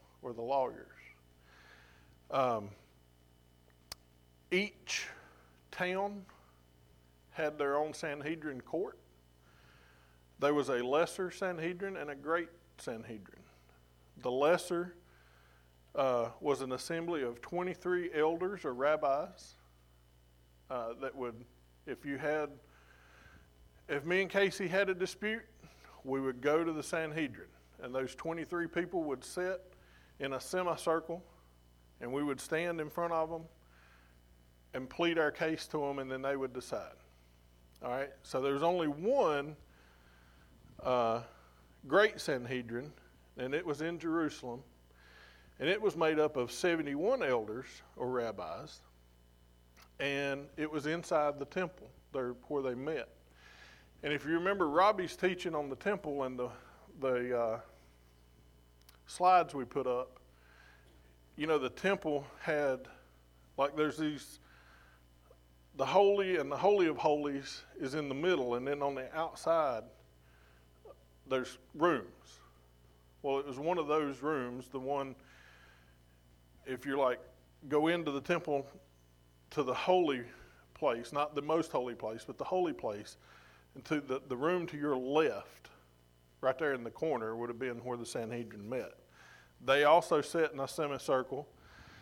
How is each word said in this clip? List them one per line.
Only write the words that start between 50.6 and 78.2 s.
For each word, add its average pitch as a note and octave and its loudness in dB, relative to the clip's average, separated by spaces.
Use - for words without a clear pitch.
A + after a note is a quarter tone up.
was D3 -4
inside D3+ 2
the C#3 -6
temple E3+ -6
there B2+ -2
where C#3+ 0
they B2+ 0
met. C3+ -4
And D3 -2
if C3+ -2
you D3+ 0
remember F3+ 2
Robbie's F#3 4
teaching F3+ 0
on D3 -2
the C3+ -6
temple D3+ -2
and B2+ -4
the, B2 -2
the, B2 2
uh, A#2 2
slides F3 6
we C3+ -2
put B2+ -2
up, B2+ -2
you D3 -4
know, D#3 4
the B2+ 0
temple D#3 0
had, C#3+ 0
like, C#3+ 2
there's D3+ 2
these, D3+ -4
the C3+ 0
holy F#3+ 6
and C#3 0
the C#3+ -2
holy F#3+ 6
of D3+ 2
holies D3 0
is C3+ -4
in D3+ -2
the C3 -4
middle, C#3+ 2
and B2 -2
then C#3+ -2
on C#3 0
the C3 -8
outside D#3+ 0
there's C3 -2
rooms. C#3+ -2
Well, C3+ 2
it C#3+ -4
was B2+ -8
one E3+ 0
of D3+ -2
those C#3+ 0
rooms, B2+ -4
the C3+ -8
one, C3+ -4
if B2+ -8
you're C#3 0
like, B2+ 4
go D3+ 4
into E3 2
the C#3 -2
temple D3 0